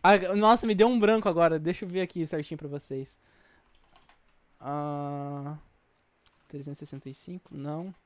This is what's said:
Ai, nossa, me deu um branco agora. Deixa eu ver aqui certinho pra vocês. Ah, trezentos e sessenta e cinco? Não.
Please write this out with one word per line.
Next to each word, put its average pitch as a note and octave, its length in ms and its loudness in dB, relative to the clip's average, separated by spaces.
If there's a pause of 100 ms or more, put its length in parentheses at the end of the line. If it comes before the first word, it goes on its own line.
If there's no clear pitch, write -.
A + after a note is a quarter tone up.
Ai, G3 180 8 (140)
nossa, A3 320 6
me A3 80 2
deu G#3 140 6
um B3 100 2
branco G#3+ 300 4
agora. E3 320 2
Deixa F3 240 -4
eu F3+ 60 -10
ver F3+ 100 -4
aqui F3 260 -4
certinho D3+ 320 -8
pra D3+ 120 -14
vocês. C3+ 500 -12 (1400)
Ah, C#3+ 960 -8 (920)
trezentos C#3+ 340 -12
e D3 40 -14
sessenta C#3 240 -14
e C3 40 -16
cinco? - 380 -18
Não. D#3 420 -10 (120)